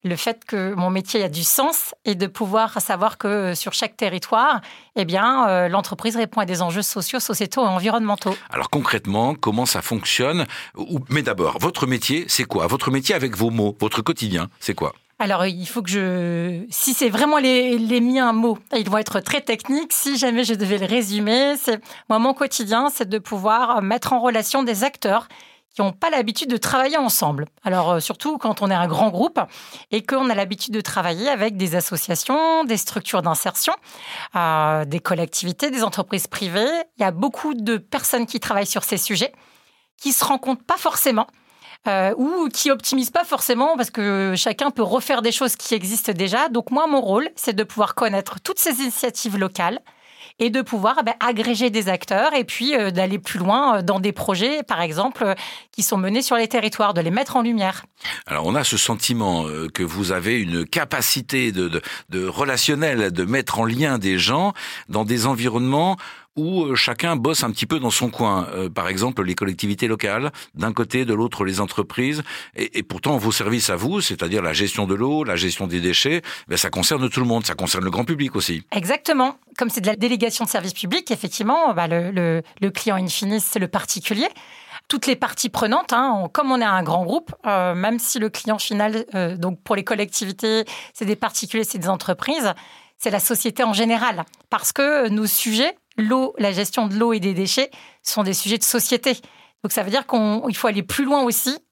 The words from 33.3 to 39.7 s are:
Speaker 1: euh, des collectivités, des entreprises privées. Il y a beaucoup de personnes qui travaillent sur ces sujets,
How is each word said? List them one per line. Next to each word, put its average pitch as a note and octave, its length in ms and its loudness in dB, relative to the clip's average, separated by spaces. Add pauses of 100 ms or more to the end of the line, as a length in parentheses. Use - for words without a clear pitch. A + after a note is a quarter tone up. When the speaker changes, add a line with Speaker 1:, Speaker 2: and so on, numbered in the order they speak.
Speaker 1:
euh, D#3 480 2
des D3+ 140 -4
collectivités, F3+ 720 -2
des B3 120 0
entreprises G3 440 -2
privées. G3+ 420 -2 (280)
Il A#3 40 -2
y G3+ 40 4
a F#3+ 60 2
beaucoup C4 420 -2
de A3+ 220 -2
personnes B3 500 -2
qui A#3 140 -6
travaillent G3+ 260 0
sur - 200 -4
ces G3+ 120 -2
sujets, G#3+ 360 -2 (640)